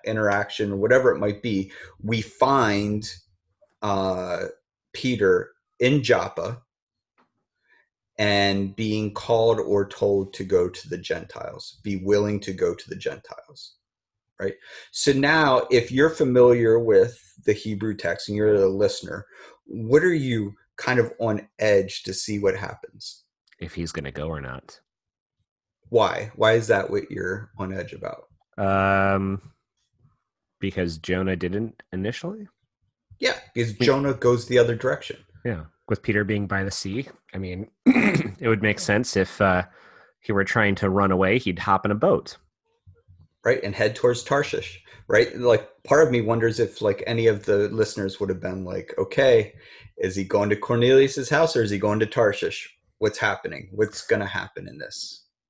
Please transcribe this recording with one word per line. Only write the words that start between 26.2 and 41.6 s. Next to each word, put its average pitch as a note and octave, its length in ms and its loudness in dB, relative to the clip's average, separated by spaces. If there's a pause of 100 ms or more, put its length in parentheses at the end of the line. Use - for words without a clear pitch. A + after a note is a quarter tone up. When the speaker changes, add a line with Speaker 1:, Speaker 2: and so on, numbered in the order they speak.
Speaker 1:
Why A2 180 4
is A2+ 140 2
that G#2 240 2
what - 200 -4
you're F#2+ 480 -8
on F#2+ 140 -8
edge F2+ 220 -10
about? - 300 -12 (340)
Speaker 2:
Um, G2 840 2 (1200)
because F2+ 380 -4
Jonah F#2 380 -2
didn't F#2 460 -6 (100)
initially? E3 560 -8 (680)
Speaker 1:
Yeah, - 200 -2 (160)
because A2+ 160 -2
Speaker 2:
I - 40 -8
mean A#2+ 120 2
Speaker 1:
Jonah C#3 280 2
goes B2 320 2
the B2 120 4
other A#2 160 4
direction. - 420 -6 (280)
Speaker 2:
Yeah, F2+ 200 -6 (240)
with A2 140 -2
Peter G#2 220 0
being G2+ 220 -4
by F#2+ 180 -4
the G2 60 -6
sea. G#2 380 -8 (240)
I G2 60 -10
mean, F#2 380 -10
<clears throat> - 100 0
it F#3+ 640 2
would A2 140 2
make G#2 160 0
sense A2 380 0
if, F#2+ 240 0
uh, F#2 220 4 (580)
he - 120 -8
were G2 120 0
trying G2+ 320 0
to G2 140 -2
run G2 220 2
away, F#2+ 260 2
he'd F2+ 220 -4